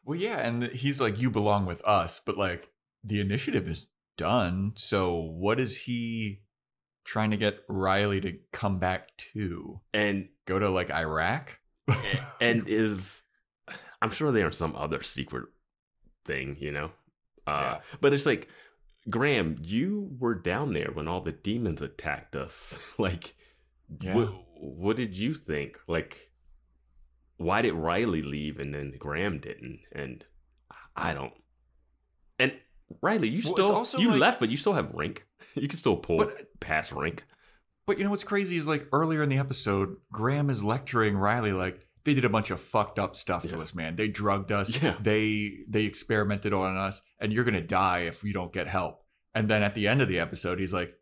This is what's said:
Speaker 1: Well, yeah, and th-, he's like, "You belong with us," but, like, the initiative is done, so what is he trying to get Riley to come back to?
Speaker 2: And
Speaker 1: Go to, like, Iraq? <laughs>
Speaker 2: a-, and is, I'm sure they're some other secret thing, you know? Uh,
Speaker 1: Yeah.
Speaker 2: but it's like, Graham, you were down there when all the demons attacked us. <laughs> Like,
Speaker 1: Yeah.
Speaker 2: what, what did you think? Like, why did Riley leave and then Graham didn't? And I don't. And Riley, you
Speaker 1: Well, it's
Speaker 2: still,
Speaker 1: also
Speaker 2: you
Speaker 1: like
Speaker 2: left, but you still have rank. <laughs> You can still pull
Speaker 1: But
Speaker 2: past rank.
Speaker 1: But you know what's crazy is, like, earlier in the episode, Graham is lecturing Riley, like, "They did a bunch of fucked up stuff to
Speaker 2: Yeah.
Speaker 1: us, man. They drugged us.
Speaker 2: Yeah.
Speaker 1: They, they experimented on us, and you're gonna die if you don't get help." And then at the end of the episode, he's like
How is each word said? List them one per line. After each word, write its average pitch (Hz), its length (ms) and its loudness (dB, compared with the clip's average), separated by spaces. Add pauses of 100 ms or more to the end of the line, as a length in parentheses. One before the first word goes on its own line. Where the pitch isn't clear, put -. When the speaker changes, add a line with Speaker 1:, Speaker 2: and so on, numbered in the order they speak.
Speaker 1:
Well, 165 140 -4
yeah, 208 200 -2
and 117 240 0
th-, 120 180 -4
he's 135 200 0
like, 107 200 2
"You 127 100 2
belong 104 360 4
with 87 180 -6
us," 92 400 4
but, - 140 -2
like, 90 320 -2 (320)
the 104 180 0
initiative 101 480 0
is 78 200 -8 (280)
done, 95 600 0
so 90 400 0
what 85 420 0
is 127 180 -2
he 113 680 -6 (640)
trying 110 280 2
to 104 40 2
get 104 220 2 (100)
Riley 98 520 2
to 90 180 -6 (140)
come 98 260 0
back 92 300 0 (260)
to? 98 460 -6 (120)
Speaker 2:
And 101 360 2 (180)
Speaker 1:
Go 95 140 2
to, 101 100 4
like, 92 220 2
Iraq? 80 680 0 (140)
<laughs> - 160 -6
Speaker 2:
a-, 117 320 0 (200)
and 113 280 4
is, 104 540 0 (760)
I'm 113 120 0
sure 151 180 0
they're 98 220 4
some 80 240 -4
other 76 260 -4
secret 67 440 -8 (760)
thing, 69 340 -6
you 71 140 -6
know? 73 140 -4 (600)
Uh, - 40 -2 (120)
Speaker 1:
Yeah. - 180 -4 (200)
Speaker 2:
but 143 120 6
it's 139 140 2
like, 123 220 2 (600)
Graham, 110 540 2
you 165 560 -2
were 120 160 0
down 98 380 -2
there - 200 -2
when 76 140 -6
all 90 140 -2
the 85 100 -4
demons 101 520 -2
attacked - 520 -8
us. - 420 -10 (120)
<laughs> - 100 -12
Like, 87 380 -4 (640)
Speaker 1:
Yeah. 92 160 -4
Speaker 2:
what, 101 180 2 (260)
what 85 360 -2
did 107 200 -4
you 120 180 -2
think? 73 420 -6 (100)
Like, - 460 -4 (1040)
why 92 260 2
did 101 120 2
Riley 85 480 0
leave 73 360 -6
and 71 160 -6
then 71 240 -8
Graham 80 400 -4
didn't? - 420 -12 (120)
And 65 320 -10 (720)
I 85 160 -2
don't. 67 200 -8 (1040)
And 131 140 4 (500)
Riley, 185 260 2
you 165 160 -2
Speaker 1:
Well, 156 80 -2
it's 190 100 4
Speaker 2:
still, 196 120 6
Speaker 1:
also 240 240 0
Speaker 2:
you 233 140 6
Speaker 1:
like 135 80 6
Speaker 2:
left, 147 200 4
but 117 80 2
you 123 80 0
still 196 180 2
have 101 200 0
rank. - 360 -4
<laughs> - 40 -20 (200)
You 143 140 -2
can 165 100 -6
still 98 180 4
pull 82 220 0
Speaker 1:
But - 420 -2
Speaker 2:
past - 320 -2
rank. 71 320 -4 (600)
Speaker 1:
But 202 120 2
you 196 60 0
know 202 60 2
what's 196 140 -2
crazy 196 340 0
is, 151 80 -2
like, 147 260 0
earlier 156 300 2
in 143 80 2
the 135 80 4
episode, 101 580 0 (160)
Graham 139 380 2
is 107 120 0
lecturing 110 540 2
Riley, 104 360 2
like, 92 340 -2 (180)
"They 151 100 2
did 127 120 4
a - 20 6
bunch 104 220 2
of 87 100 -4
fucked - 380 0
up 95 180 -2
stuff 87 280 -2
to 82 120 -6
Speaker 2:
Yeah. 80 60 -6
Speaker 1:
us, 80 120 -12
man. 82 220 -4
They 110 120 0
drugged 101 440 0
us. 110 300 0
Speaker 2:
Yeah. 113 180 2
Speaker 1:
They, 107 680 2
they 107 160 2
experimented 104 680 0
on 95 240 2
us, 98 240 -2 (200)
and 107 120 0
you're 120 120 2
gonna 104 180 2
die 90 380 2
if 82 220 -4
you 101 120 -4
don't 90 180 -4
get 87 140 -2
help." 87 360 -2 (320)
And 107 140 2
then 107 140 4
at 101 120 2
the 104 140 2
end 131 140 6
of 110 60 4
the 90 100 2
episode, 87 400 -2
he's 95 160 -2
like 90 280 -2